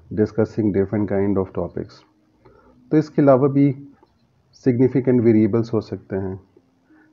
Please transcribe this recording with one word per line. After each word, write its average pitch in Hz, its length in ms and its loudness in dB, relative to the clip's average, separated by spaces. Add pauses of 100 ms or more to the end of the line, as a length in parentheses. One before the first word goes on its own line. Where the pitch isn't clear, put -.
(160)
discussing 107 560 -2
different 98 380 -2
kind 98 340 -2
of 92 100 -10
topics। - 480 -10 (920)
तो 151 60 2
इसके 156 240 -2
अलावा 139 340 4
भी 143 140 4 (960)
significant 127 560 2
variables 110 520 2
हो 107 80 -2
सकते - 340 -12
हैं, 95 240 -6 (720)